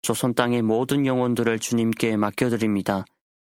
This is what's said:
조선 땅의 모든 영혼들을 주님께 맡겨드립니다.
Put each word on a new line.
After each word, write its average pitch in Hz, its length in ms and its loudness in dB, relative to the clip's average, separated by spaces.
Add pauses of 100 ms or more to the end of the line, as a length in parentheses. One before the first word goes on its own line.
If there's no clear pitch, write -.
조선 120 300 0
땅의 120 260 2
모든 131 460 0
영혼들을 120 520 0
주님께 113 600 0
맡겨드립니다. 104 880 0 (380)